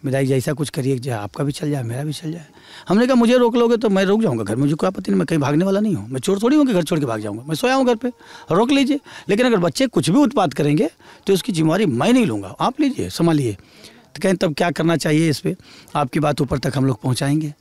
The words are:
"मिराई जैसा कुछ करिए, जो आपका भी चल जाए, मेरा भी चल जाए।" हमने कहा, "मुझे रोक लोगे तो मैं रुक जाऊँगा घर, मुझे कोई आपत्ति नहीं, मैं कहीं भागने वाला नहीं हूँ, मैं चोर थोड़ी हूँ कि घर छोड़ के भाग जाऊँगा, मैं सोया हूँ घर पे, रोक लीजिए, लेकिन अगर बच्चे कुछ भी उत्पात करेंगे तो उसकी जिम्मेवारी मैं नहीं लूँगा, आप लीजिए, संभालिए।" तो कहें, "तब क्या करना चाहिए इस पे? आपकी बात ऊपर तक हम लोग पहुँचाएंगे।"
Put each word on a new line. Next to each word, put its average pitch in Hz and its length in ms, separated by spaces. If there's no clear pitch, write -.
"मिराई 135 200
जैसा 135 280
कुछ 143 160
करिए, 135 280
जो 120 180
आपका 104 280
भी 143 80
चल 147 200
जाए, 139 120
मेरा 117 200
भी 151 100
चल 156 180
जाए।" 165 160
हमने 233 200
कहा, 262 80
"मुझे 240 220
रोक 240 180
लोगे 233 220
तो 220 120
मैं 196 160
रुक 208 160
जाऊँगा 123 220
घर, 101 120
मुझे 143 180
कोई 160 140
आपत्ति 196 240
नहीं, 196 80
मैं 170 60
कहीं 165 140
भागने 147 260
वाला 196 140
नहीं 214 160
हूँ, 104 140
मैं 131 100
चोर 196 240
थोड़ी 269 120
हूँ 302 100
कि 254 80
घर 175 100
छोड़ 160 160
के 143 60
भाग 110 160
जाऊँगा, 107 260
मैं 160 80
सोया 247 180
हूँ 269 120
घर 240 100
पे, 233 120
रोक 226 200
लीजिए, 277 280
लेकिन 208 160
अगर 233 120
बच्चे 175 300
कुछ 151 220
भी 196 80
उत्पात 202 360
करेंगे 156 360
तो 196 60
उसकी 190 180
जिम्मेवारी 160 340
मैं 151 280
नहीं 247 120
लूँगा, 104 340
आप 214 200
लीजिए, 254 300
संभालिए।" 147 440
तो 143 80
कहें, 190 120
"तब 180 180
क्या 175 180
करना 165 260
चाहिए 160 320
इस 139 100
पे? - 160
आपकी 147 240
बात 147 220
ऊपर 143 160
तक 127 180
हम 135 100
लोग 131 160
पहुँचाएंगे।" 147 600